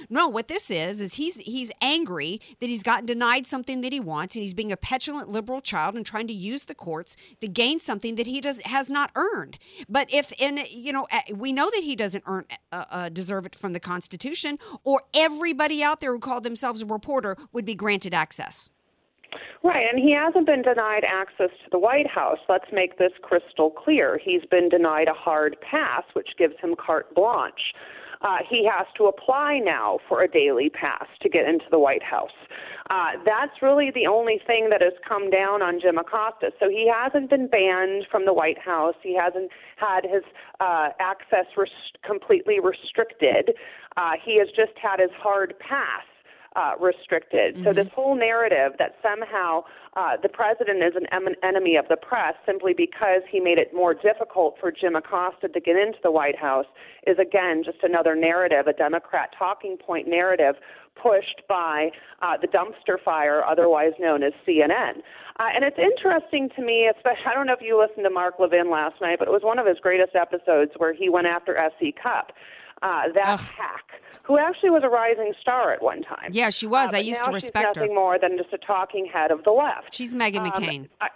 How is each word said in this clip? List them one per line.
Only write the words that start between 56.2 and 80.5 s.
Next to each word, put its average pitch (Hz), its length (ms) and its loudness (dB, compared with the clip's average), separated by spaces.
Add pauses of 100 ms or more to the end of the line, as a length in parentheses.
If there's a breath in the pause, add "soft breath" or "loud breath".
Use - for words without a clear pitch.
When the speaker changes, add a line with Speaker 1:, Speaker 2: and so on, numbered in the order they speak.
Speaker 2:
House 135 280 -2 (400 loud breath)
is, 180 120 4
again, 180 460 2
just 165 180 -10
another 165 320 2
narrative, 165 520 2
a 147 80 2
Democrat 160 640 -2
talking 190 400 -4
point - 300 -6
narrative 170 480 2 (380 loud breath)
pushed - 540 0
by, 160 420 0 (300 loud breath)
uh, 175 160 -2
the - 120 -4
dumpster 185 540 -2
fire, 151 400 0
otherwise 160 560 4
known 156 240 0
as 143 120 0 (100)
C 160 180 2
N 147 80 2
N. 208 320 -4 (380 loud breath)
Uh, 226 140 -2
and 262 100 0
it's 277 140 -2
interesting 330 760 0
to 269 80 -10
me, 233 320 2
especially, - 360 -2
I - 20 0
don't 269 140 -2
know 254 80 2
if 247 80 -4
you 226 180 2
listened 214 240 2
to 190 60 2
Mark 180 280 -2
Levin 175 320 4
last 156 300 -2
night, 175 180 0
but - 80 -2
it - 40 0
was 202 120 4
one 226 160 0
of 240 80 2
his 180 120 4
greatest 185 360 2
episodes 170 600 2
where 160 160 0
he 180 160 -4
went 175 180 2
after 170 300 -2
S 160 240 2
E 311 120 -2
Cupp. - 400 -4 (500 loud breath)
Uh, 170 200 -2 (120)
that 196 140 2
Speaker 1:
Ugh. 202 100 0
Speaker 2:
hack, - 640 -12 (220 loud breath)
who 277 120 4
actually 349 340 2
was 311 120 6
a 262 60 4
rising 226 520 2
star 247 320 0
at - 80 -4
one 110 220 -2
time. - 300 -12
Speaker 1:
Yeah, 220 180 2
she 214 160 -2
was. 240 260 2
Speaker 2:
Uh, 202 40 2
Speaker 1:
I - 20 2
Speaker 2:
but 208 80 -2
Speaker 1:
used 240 160 -2
Speaker 2:
now 254 60 0
Speaker 1:
to 254 60 -2
respect 214 340 0
Speaker 2:
she's 202 80 -2
nothing 156 140 -2
Speaker 1:
her. 208 40 -2
Speaker 2:
more 185 240 2
than 180 180 0
just 180 160 -6
a 196 60 -6
talking 190 480 -4
head 160 240 0
of 160 140 -2
the 214 80 6
left. 262 420 0
Speaker 1:
She's 247 200 -8
Meghan 214 240 0
Speaker 2:
Um, 214 120 -4